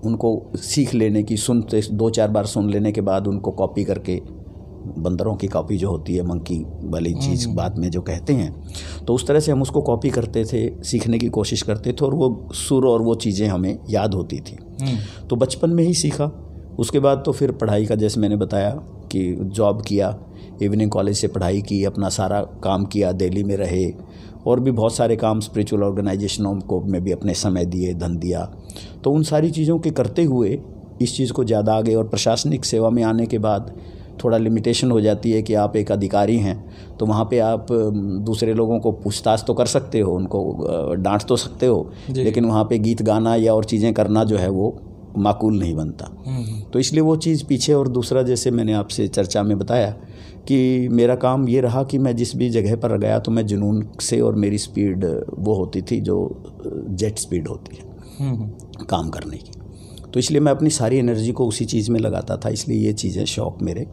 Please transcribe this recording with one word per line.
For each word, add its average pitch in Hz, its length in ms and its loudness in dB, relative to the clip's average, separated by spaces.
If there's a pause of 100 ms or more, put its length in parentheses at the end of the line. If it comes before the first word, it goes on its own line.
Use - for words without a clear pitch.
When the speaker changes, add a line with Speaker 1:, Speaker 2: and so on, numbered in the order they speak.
Speaker 1:
उनको 113 420 0 (100)
सीख - 380 0
लेने 107 280 4
की, 107 140 -2
सुनते, 110 460 2 (100)
दो 110 180 2
चार 110 180 2
बार 104 180 2
सुन 104 240 0
लेने 104 220 2
के 104 80 0
बाद 98 260 0
उनको 98 240 -2
कॉपी 98 340 -2
करके, 92 360 -2 (800)
बंदरों 90 360 -2
की 101 120 -4
कॉपी 87 300 -2
जो 95 140 0
होती 85 260 -4
है, 90 60 0
मंकी 85 420 -4 (200)
वाली 82 300 -2
चीज़ - 320 -2
Speaker 2:
हम्म। - 100 -2
Speaker 1:
बाद - 220 -2
में 87 120 -2
जो 90 100 -4
कहते 87 320 -4
हैं, 117 300 -2 (440)
तो 120 80 2
उस 127 120 -2
तरह 147 140 4
से 156 120 2
हम 135 100 2
उसको 143 180 0
कॉपी 120 300 0
करते 113 340 0
थे, 113 380 -2
सीखने 117 360 0
की 117 100 0
कोशिश 107 340 0
करते 107 300 -2
थे, 143 140 0
और 135 80 2
वो 139 380 0
सुर 131 340 2
और 117 160 6
वो 113 120 4
चीज़ें 107 340 0
हमें 92 300 0 (120)
याद 104 240 2
होती 90 220 -4
थी। - 500 -10
Speaker 2:
हम्म। 117 440 -6
Speaker 1:
तो 120 60 0
बचपन 131 340 2
में 170 140 4
ही 175 100 2
सीखा। 151 540 -2 (300)
उसके 127 220 2
बाद 139 260 4
तो 143 60 0
फिर 131 200 0
पढ़ाई 107 340 0
का, 107 80 2
जैसे 107 260 0
मैंने 104 160 2
बताया 101 340 0 (420)
कि 92 280 0
जॉब 104 420 0
किया, 101 360 0 (440)
इवनिंग 104 280 2
कॉलेज 101 280 0
से 107 100 0
पढ़ाई 95 340 0
की, 98 220 0
अपना 98 240 -2
सारा 98 340 -2
काम 98 420 -2
किया, 98 280 0
दिल्ली 95 320 0
में 101 120 -2
रहे, 90 360 0 (540)
और 123 140 2
भी 131 100 2
बहुत 113 240 2
सारे 113 220 2
काम 110 240 0
स्पिरिचुअल 104 420 -2
ऑर्गेनाइजेशनों 101 800 -2
को 92 200 -2
में 92 240 -2
भी 95 80 0
अपने 87 220 -2
समय 90 300 0
दिए, 90 300 -2
धन 85 240 -4
दिया। 87 360 -4 (500)
तो 139 60 4
उन 151 120 4
सारी 156 280 2
चीज़ों 160 280 0
के 165 120 -2
करते 135 340 0
हुए 120 380 2 (400)
इस 120 140 -2
चीज़ 131 160 0
को 131 120 0
ज़्यादा 107 300 2
आगे, 110 200 2
और 113 140 2
प्रशासनिक 117 560 0
सेवा 113 260 2
में 117 120 2
आने 113 240 2
के 110 120 -2
बाद 107 380 -2 (480)
थोड़ा 113 140 4
लिमिटेशन 113 520 2
हो 113 100 4
जाती 104 300 2
है 110 120 2
कि 110 120 -2
आप 104 220 2
एक 104 160 0
अधिकारी 101 440 2
हैं, 104 340 -2 (300)
तो 110 60 2
वहाँ 107 180 2
पे 120 140 0
आप, 113 340 0
अम, 104 460 0
दूसरे 110 360 0
लोगों 113 260 2
को 110 120 2
पूछताछ 110 540 0
तो 120 80 2
कर 123 120 2
सकते - 340 0
हो, 92 120 2
उनको, 92 400 -2
अ, 78 420 -2
डांट 95 280 2
तो 127 140 2
सकते - 300 -2
हो, 101 240 2 (200)
Speaker 2:
जी। 131 140 -2
Speaker 1:
लेकिन 110 200 4
वहाँ 110 200 4
पे 113 140 2
गीत 113 240 2
गाना 113 320 4
या 113 200 6
और 110 100 4
चीज़ें 110 300 2
करना 107 300 4
जो 107 120 2
है 92 140 2
वो 98 320 0 (360)
माकूल 104 400 2
नहीं 87 160 0
बनता। 78 520 -8
Speaker 2:
हम्म। 117 340 -6 (120)
Speaker 1:
तो 120 60 2
इसलिए 143 220 2
वो 160 160 4
चीज़ 160 280 0
पीछे। 139 280 2
और 139 160 4
दूसरा, 123 340 2
जैसे 127 280 2
मैंने 113 220 2
आपसे 104 360 0
चर्चा 101 340 0
में 104 160 2
बताया 107 320 2 (580)
कि 127 440 4
मेरा 120 220 6
काम 127 340 2
ये 127 120 4
रहा 123 220 2
कि 135 160 -2
मैं 127 180 2
जिस 117 200 -2
भी 123 140 2
जगह 113 260 2
पर 113 220 0
गया 107 200 2
तो 113 120 -2
मैं 113 160 2
जुनून 104 420 2 (120)
से, 117 200 0
और 113 140 4
मेरी 104 240 2
स्पीड 101 460 0 (340)
वो 104 160 2
होती 92 280 -2
थी 113 180 -2
जो 95 420 -2 (480)
जेट 104 280 -2
स्पीड 85 300 -4
होती - 280 -12
है - 80 -18 (340)
Speaker 2:
हम्म। 117 320 -4 (340)
Speaker 1:
काम 82 260 -2
करने - 260 -10
की, - 140 -16 (640)
तो 123 60 2
इसलिए 143 200 2
मैं 147 120 6
अपनी 156 180 4
सारी 123 260 0
एनर्जी 117 360 2
को 123 140 0
उसी 110 180 -2
चीज़ 110 260 0
में 117 100 4
लगाता 95 360 -2
था, - 120 -4
इसलिए 110 380 0
ये 107 60 2
चीज़ें, 101 320 -2
शौक़ 104 400 -4
मेरे 85 280 -4